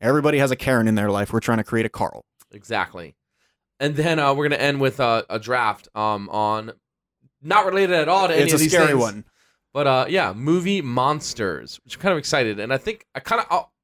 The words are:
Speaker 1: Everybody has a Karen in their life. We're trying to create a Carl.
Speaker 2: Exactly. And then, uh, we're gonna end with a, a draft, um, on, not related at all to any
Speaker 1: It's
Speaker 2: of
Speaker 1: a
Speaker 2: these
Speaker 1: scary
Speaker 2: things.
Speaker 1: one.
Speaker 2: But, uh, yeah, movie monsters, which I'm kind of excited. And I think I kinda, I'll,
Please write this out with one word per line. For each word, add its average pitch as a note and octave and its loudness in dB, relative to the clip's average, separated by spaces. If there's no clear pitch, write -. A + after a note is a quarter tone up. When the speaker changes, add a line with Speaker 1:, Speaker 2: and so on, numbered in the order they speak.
Speaker 1:
Everybody C#3+ 2
has C#3 2
a B2+ -4
Karen B2 2
in G#2+ 2
their G#2 0
life. G2+ -2
We're A#2 0
trying A2+ 0
to G#2+ -2
create A2+ -2
a A2 -4
Carl. - -8
Speaker 2:
Exactly. F#2+ -8
And D3 -2
then, D#3+ 0
uh, C#3 2
we're D3 0
gonna C#3+ -2
end C#3 0
with C3+ 0
a, A#2 0
a G#2+ -6
draft, A2+ -2
um, G#2+ -2
on, G#2+ -4
not F#3+ 2
related F#3+ 2
at D#3 2
all F#3+ 4
to E3+ 0
any C#3+ 4
Speaker 1:
It's - 2
Speaker 2:
of D3+ 4
Speaker 1:
a - 2
Speaker 2:
these D#3 2
Speaker 1:
scary E3 6
Speaker 2:
things. C#3 2
Speaker 1:
one. G#2+ -2
Speaker 2:
But, C#3+ 0
uh, B2+ 2
yeah, D3+ 0
movie E3+ 0
monsters, A#2+ -2
which - -16
I'm - -16
kind F#3+ 2
of E3 0
excited. B2 0
And A#2 -4
I C3 0
think - -8
I - -10
kinda, - -2
I'll, - -2